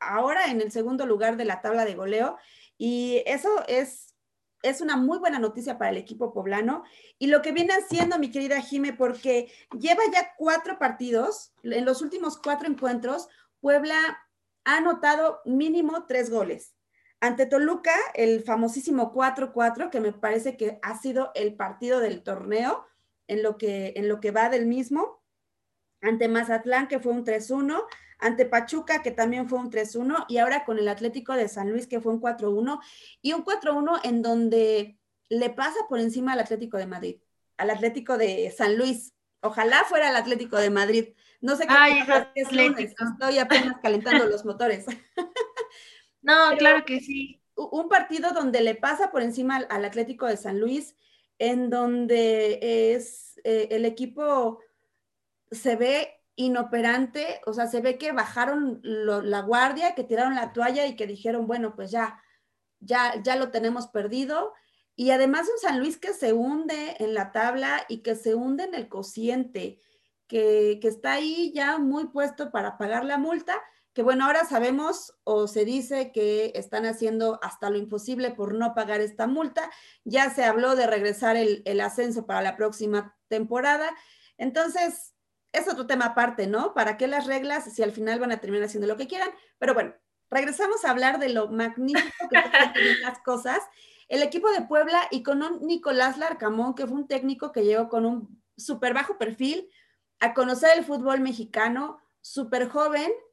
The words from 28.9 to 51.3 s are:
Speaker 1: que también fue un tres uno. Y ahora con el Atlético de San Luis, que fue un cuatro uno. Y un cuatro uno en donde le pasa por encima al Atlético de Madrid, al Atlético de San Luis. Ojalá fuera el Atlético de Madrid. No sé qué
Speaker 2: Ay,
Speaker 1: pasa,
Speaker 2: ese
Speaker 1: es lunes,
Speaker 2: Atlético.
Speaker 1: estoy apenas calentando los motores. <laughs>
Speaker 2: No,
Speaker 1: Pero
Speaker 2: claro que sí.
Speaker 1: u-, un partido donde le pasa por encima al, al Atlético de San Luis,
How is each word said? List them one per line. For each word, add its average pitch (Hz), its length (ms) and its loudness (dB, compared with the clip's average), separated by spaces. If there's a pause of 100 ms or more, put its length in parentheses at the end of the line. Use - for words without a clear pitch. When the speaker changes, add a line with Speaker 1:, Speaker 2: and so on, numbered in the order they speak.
Speaker 1:
que 240 80 -4
también 240 380 0
fue 254 100 0
un 247 100 -8
tres 220 280 -4
uno. 269 320 -2
Y 233 100 0
ahora 262 260 2
con 226 140 -2
el 208 80 2
Atlético 233 460 -4
de 233 160 0
San 202 240 -6
Luis, 247 160 -4
que 233 120 -4
fue 226 120 -2
un 226 80 -2
cuatro 226 320 -2
uno. 247 280 -2 (400)
Y 285 120 -2
un 330 100 -2
cuatro 320 320 0
uno 311 300 2
en 233 180 0
donde 220 720 2 (320)
le 233 220 0
pasa 294 380 -4
por 247 100 -2
encima 247 360 0
al 254 40 0
Atlético 226 380 -4
de 190 100 -6
Madrid, 180 300 -8 (400)
al 202 140 0
Atlético 226 460 -2
de 190 400 0
San 208 200 2
Luis. 254 360 -2 (280)
Ojalá 226 480 4
fuera 302 220 4
el 254 40 2
Atlético 233 420 -2
de 202 140 4
Madrid. 214 380 2 (320)
No 269 160 0
sé - 100 0
qué 262 100 6
Speaker 2:
Ay, 285 300 10
Speaker 1:
pasa, 269 260 4
Speaker 2:
ese 262 160 -4
Speaker 1:
es 262 40 -6
lunes, 262 180 6
Speaker 2:
Atlético. 226 340 -4
Speaker 1:
estoy 269 340 0
apenas 254 440 4
calentando 226 440 4
los 208 180 0
motores. 208 420 -2
<laughs> 233 100 -8 (1200)
Speaker 2:
No, 294 140 4 (140)
Speaker 1:
Pero - 100 4
Speaker 2:
claro 302 260 6
que 254 160 -4
sí. 277 400 -10 (140)
Speaker 1:
u-, - 140 -8 (120)
un 339 80 -4
partido 339 440 2
donde 262 280 0
le 226 140 2
pasa 302 380 -2
por 254 100 0
encima 254 320 -2
al, 262 160 -2
al 202 140 -2
Atlético 233 420 -4
de 214 100 0
San 202 220 -6
Luis, 254 380 -4 (420)